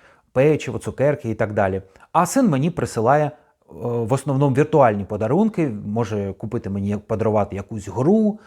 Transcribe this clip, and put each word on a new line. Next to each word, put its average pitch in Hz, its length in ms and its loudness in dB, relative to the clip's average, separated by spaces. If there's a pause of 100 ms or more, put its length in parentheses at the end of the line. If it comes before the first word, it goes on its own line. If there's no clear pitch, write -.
(320)
печиво, 139 460 2
цукерки 131 520 -2
і 107 40 -2
так 107 180 -2
далі. 95 300 0 (300)
А 170 140 2
син 254 220 2
мені 147 220 2
присилає, 135 540 2
е, 147 80 -4 (480)
в 117 320 -2
основному 135 440 0
віртуальні 131 480 4
подарунки, 147 640 0 (180)
може 104 460 -2
купити 110 380 -8
мені, 101 260 -2
подарувати 104 600 -2
якусь 98 320 -10
гру. 202 580 2